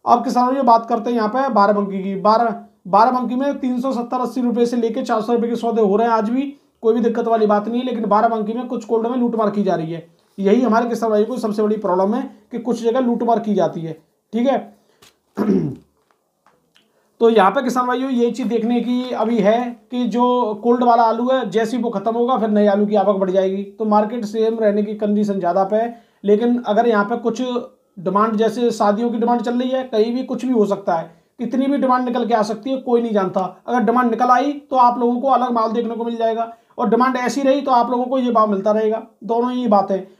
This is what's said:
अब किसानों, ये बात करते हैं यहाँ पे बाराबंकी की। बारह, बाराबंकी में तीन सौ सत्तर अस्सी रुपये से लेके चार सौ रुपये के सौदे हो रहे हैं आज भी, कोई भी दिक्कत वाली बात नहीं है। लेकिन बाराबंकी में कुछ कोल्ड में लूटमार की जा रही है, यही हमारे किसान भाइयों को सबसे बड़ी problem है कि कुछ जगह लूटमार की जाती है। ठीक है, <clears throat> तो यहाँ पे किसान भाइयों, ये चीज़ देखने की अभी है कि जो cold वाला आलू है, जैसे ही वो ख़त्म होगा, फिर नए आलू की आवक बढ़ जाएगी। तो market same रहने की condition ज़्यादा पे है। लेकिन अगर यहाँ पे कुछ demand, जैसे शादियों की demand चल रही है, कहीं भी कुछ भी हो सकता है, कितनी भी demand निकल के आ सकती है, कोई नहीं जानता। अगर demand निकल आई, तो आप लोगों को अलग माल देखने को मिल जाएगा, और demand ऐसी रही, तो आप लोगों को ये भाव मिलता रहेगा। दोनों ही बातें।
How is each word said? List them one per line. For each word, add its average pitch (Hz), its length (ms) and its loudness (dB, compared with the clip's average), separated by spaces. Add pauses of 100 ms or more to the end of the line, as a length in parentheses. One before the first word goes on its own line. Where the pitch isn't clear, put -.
अब 240 180 4
किसानों, 247 320 0
ये 277 80 -2
बात 226 260 4
करते 240 200 -2
हैं 240 80 -2
यहाँ 214 120 0
पे 262 200 0
बाराबंकी 202 540 2
की। 196 180 -4
बारह, 220 340 2 (320)
बाराबंकी 226 480 2
में 277 240 -2
तीन 247 220 -2
सौ 262 120 -2
सत्तर 240 260 -4
अस्सी 247 220 -4
रुपये 240 240 2
से 240 120 -2
लेके 226 260 -2
चार 233 180 -2
सौ 240 120 -2
रुपये 233 160 0
के 240 60 -2
सौदे 226 260 -2
हो 196 140 4
रहे 226 120 2
हैं 233 60 2
आज 214 160 0
भी, 254 120 0 (400)
कोई 226 120 2
भी 240 80 0
दिक्कत 233 260 0
वाली 226 180 2
बात 208 220 2
नहीं 240 120 -2
है। 247 60 -6
लेकिन 214 200 -4
बाराबंकी 220 480 0
में 247 140 -6
कुछ 247 180 -8
कोल्ड 226 220 -2
में 254 100 -2
लूटमार 220 320 0
की 208 140 -2
जा 180 120 0
रही 165 160 -6
है, 165 160 -12 (300)
यही 196 240 4
हमारे 233 280 2
किसान 226 200 -2
भाइयों 214 180 2
को 254 100 -6
सबसे 214 260 -2
बड़ी 214 140 0
problem 196 380 0
है 269 60 -2 (300)
कि 240 80 -8
कुछ 226 240 -4
जगह 233 160 0
लूटमार 233 400 0
की 214 140 -2
जाती 175 280 0
है। 160 120 -10 (400)
ठीक 233 140 0
है, 262 100 2 (800)
<clears throat> 185 340 0 (1500)
तो 233 80 6
यहाँ 196 220 6
पे 269 120 0
किसान 247 240 -2
भाइयों, 254 220 -2
ये 240 220 2
चीज़ 233 160 -4
देखने 233 340 0
की 247 320 -4
अभी 226 260 0
है 208 200 4 (320)
कि 247 160 -4
जो 240 460 0 (100)
cold 240 200 4
वाला 233 200 4
आलू 226 260 0
है, 254 200 0
जैसे 220 280 -2
ही 220 60 -4
वो 196 60 -2
ख़त्म 202 220 -4
होगा, 240 260 0
फिर 214 120 -2
नए 208 180 4
आलू 202 180 2
की 208 100 -2
आवक 196 220 2
बढ़ 190 140 -2
जाएगी। 190 320 0 (160)
तो 226 60 -4
market 214 400 0
same 220 340 -2
रहने 208 240 0
की 208 120 -6
condition 208 440 -2
ज़्यादा 175 240 0
पे 196 120 -2
है। 233 280 -2 (200)
लेकिन 233 340 2 (100)
अगर 214 200 2
यहाँ 208 180 2
पे 233 120 -4
कुछ 226 240 -4 (580)
demand, 202 360 0
जैसे 220 360 0
शादियों 220 380 0
की 226 80 -4
demand 240 240 0
चल 240 180 -4
रही 254 100 -4
है, 262 140 -2
कहीं 226 300 0
भी 254 100 -4
कुछ 247 220 -8
भी 254 60 -2
हो 220 140 4
सकता 196 300 -2
है, 160 160 -6 (280)
कितनी 254 280 -2
भी 277 100 0
demand 254 280 0
निकल 240 200 -4
के 220 80 0
आ 220 100 2
सकती 214 260 -8
है, 262 80 -4
कोई 240 240 0
नहीं 233 120 -4
जानता। 190 280 -2 (260)
अगर 240 160 0
demand 240 280 2
निकल 240 180 0
आई, 254 220 2
तो 277 240 -8
आप 247 240 4
लोगों 240 220 0
को 269 60 -2
अलग 247 240 2
माल 226 200 -2
देखने 226 240 -4
को 226 100 -6
मिल 233 120 -6
जाएगा, 226 340 -2 (260)
और - 120 -2
demand 247 280 2
ऐसी 247 240 -2
रही, 277 200 2
तो 277 100 -2
आप 240 200 4
लोगों 247 140 -2
को 254 120 -4
ये 247 140 0
भाव 214 200 4
मिलता 196 200 0
रहेगा। 220 300 0 (220)
दोनों 233 280 -2
ही 247 160 -4
बातें। 196 340 2 (180)